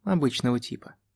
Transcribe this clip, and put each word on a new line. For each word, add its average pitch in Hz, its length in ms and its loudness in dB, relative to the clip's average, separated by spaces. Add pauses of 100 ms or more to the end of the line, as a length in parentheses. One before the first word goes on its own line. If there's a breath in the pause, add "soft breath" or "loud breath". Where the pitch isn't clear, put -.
обычного 127 560 2
типа. - 360 -14 (200)